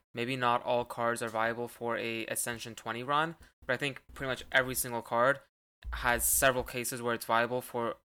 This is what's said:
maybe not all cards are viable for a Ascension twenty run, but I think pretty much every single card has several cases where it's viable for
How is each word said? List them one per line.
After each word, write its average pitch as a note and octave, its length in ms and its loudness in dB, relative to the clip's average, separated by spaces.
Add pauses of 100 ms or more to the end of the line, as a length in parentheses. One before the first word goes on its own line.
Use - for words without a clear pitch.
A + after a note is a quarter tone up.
(140)
maybe A#2+ 220 -2
not A#2+ 260 4
all A#2+ 220 2
cards A#2 380 0
are A#2 60 -4
viable A2+ 380 0
for A#2 300 -4
a A2+ 300 -4
Ascension A#2 500 -6
twenty A#2 260 -6
run, D3+ 320 0 (320)
but C3 80 0
I - 20 -4
think C#3 260 -4 (120)
pretty C#3 140 -6
much B2+ 240 -4
every C3 240 4
single A#2+ 260 -2
card B2+ 380 4 (520)
has A#2+ 320 2
several B2+ 400 4
cases A#2+ 380 -6
where A#2 120 0
it's A2+ 100 -6
viable A#2 360 2
for A#2 340 -4 (140)